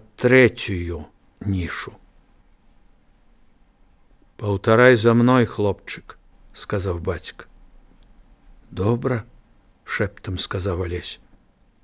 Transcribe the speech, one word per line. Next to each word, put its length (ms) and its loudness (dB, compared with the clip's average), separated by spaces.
трэцюю 880 2
нішу. 520 -6
«Паўтарай 580 4
за 180 4
мной, 320 4
хлопчык», — 720 -6
сказаў 460 -6
бацька. 480 -8
«Добра», — 540 -2
шэптам 540 -6
сказаў 440 -4
Алесь. 360 -8